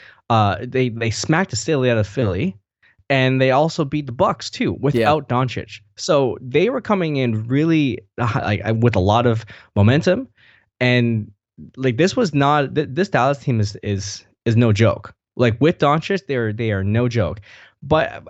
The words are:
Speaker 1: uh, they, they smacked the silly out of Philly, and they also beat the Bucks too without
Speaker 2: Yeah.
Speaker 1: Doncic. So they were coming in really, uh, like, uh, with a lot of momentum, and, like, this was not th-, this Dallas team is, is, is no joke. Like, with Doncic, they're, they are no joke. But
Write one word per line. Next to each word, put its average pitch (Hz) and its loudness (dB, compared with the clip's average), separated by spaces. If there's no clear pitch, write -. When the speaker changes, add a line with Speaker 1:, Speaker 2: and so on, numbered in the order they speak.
Speaker 1:
uh, 107 2
they, 127 -2
they 117 -4
smacked 165 0
the 117 -6
silly 131 0
out 113 2
of 104 0
Philly, 120 -4
and 131 2
they 131 4
also 156 2
beat 147 -4
the 127 -10
Bucks 180 -2
too 165 -4
without 135 0
Speaker 2:
Yeah. 123 0
Speaker 1:
Doncic. - -6
So 139 0
they 147 0
were 262 -4
coming 170 0
in 117 0
really, 147 2
uh, 117 -2
like, 98 -2
uh, 110 -2
with 113 2
a 98 2
lot 107 4
of 113 0
momentum, 165 2
and, 117 0
like, 131 -2
this 170 2
was 202 -2
not 143 2
th-, 143 -2
this 170 -4
Dallas 139 0
team 123 -2
is, 104 -2
is, 101 -8
is 113 2
no 113 4
joke. - 2
Like, 117 2
with 160 2
Doncic, 160 0
they're, 117 -2
they 110 -4
are 95 -2
no 117 0
joke. 104 -2
But 156 -2